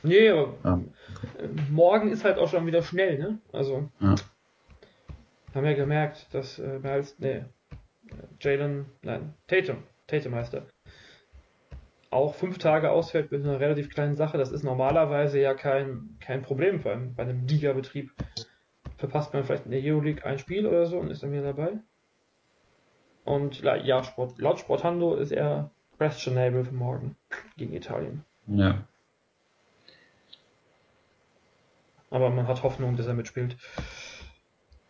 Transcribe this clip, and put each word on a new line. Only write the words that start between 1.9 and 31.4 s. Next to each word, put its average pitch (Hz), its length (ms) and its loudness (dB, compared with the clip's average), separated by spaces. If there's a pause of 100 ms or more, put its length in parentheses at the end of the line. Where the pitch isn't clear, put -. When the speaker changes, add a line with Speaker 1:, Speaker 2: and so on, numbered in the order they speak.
Speaker 1:
ist 220 140 -2
halt 196 140 4
auch 170 100 4
schon 165 180 0
wieder 165 160 4
schnell, 175 360 0
ne? 214 200 -4 (140)
Also, 139 380 -2 (100)
Speaker 2:
Ja. 98 140 6 (1400)
Speaker 1:
haben 139 100 0
wir 147 100 2
gemerkt, 147 580 0
dass, 131 260 -6
äh, 135 200 -8
Miles, 139 400 -4
nee, 127 260 -4 (960)
Jalen, 143 460 0 (160)
nein, 151 320 -8 (120)
Tatum, 175 360 0 (240)
Tatum 147 280 -4
heißt 120 200 -6
er. - 120 -10 (1400)
Auch 143 240 2
fünf 185 240 -4
Tage 156 320 4
ausfällt 160 400 0
mit 143 120 -4
einer 143 180 -2
relativ 147 300 0
kleinen 147 260 0
Sache, 156 220 0
das 131 140 0
ist 147 100 -6
normalerweise 143 760 2
ja 135 160 4
kein, 135 680 -2
kein 127 220 -6
Problem, 151 380 0
vor 101 120 -2
allem 123 220 -6
bei - 100 -6
einem 127 220 -4
Ligabetrieb. 139 640 0 (840)
Verpasst 147 380 -4
man 139 100 0
vielleicht 139 220 -2
in 113 60 -10
der 135 100 -2
Euroleague 151 420 0
ein 139 140 -4
Spiel 196 280 -2
oder 170 200 4
so 175 120 -2
und 156 120 -4
ist - 120 -10
dann 143 100 -4
wieder 143 100 -2 (120)
dabei. 170 240 -4 (1500)
Und 143 380 0
la-, 127 140 4
ja, 127 260 2
Sport-, - 360 -6
laut 165 220 2
Sportando 170 540 0
ist 143 180 -2
er 147 380 0 (260)
questionable 127 680 2
für 127 100 -6
morgen 127 420 -4 (400)
gegen - 180 -8
Italien. - 500 -6 (220)
Speaker 2:
Ja. 101 400 2 (3250)